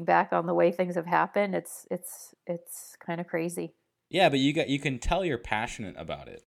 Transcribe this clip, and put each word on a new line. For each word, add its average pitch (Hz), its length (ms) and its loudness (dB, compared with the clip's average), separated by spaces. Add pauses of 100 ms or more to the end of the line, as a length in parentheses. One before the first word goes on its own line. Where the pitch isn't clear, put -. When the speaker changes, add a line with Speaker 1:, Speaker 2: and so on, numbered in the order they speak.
Speaker 1:
back 180 280 4
on 170 140 2
the 175 80 0
way 175 180 6
things 180 240 -2
have 170 100 -2
happened, 180 480 0
it's, - 360 -8
it's, - 440 -10 (120)
it's - 580 -10
kinda 170 200 -6
crazy. 170 500 -4 (360)
Speaker 2:
Yeah, 175 180 6
but 139 100 4
you 139 140 4
got, 147 160 0
you 139 100 0
can 135 200 -4
tell 180 260 0
you're 143 140 -2
passionate 107 600 -6
about 76 300 -10
it, - 180 -18